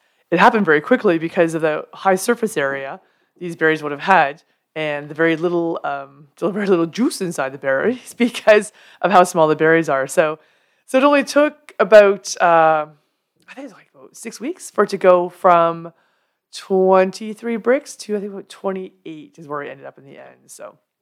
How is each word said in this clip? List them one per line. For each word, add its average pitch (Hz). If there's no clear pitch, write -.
it 170
happened 214
very 151
quickly 202
because 165
of 156
the 156
high 196
surface 226
area 139
these 170
berries 156
would 147
have 143
had 160
and 151
the 156
very 165
little, 170
um, 139
the 170
very 202
little 170
juice 220
inside 143
the 139
berries 139
<laughs> -
because 214
of 175
how 185
small 165
the 156
berries 160
are. 135
So, 156
so -
it 262
only 294
took -
about, 202
uh, 160
I -
think 277
it's 202
like -
about -
six -
weeks 302
for 208
it 202
to 202
go 180
from 170
twenty-three 190
Brix 254
to, 208
I 202
think, 202
about 196
twenty-eight 185
is 160
where 147
we 139
ended 139
up 135
in 135
the 139
end. 127
So, -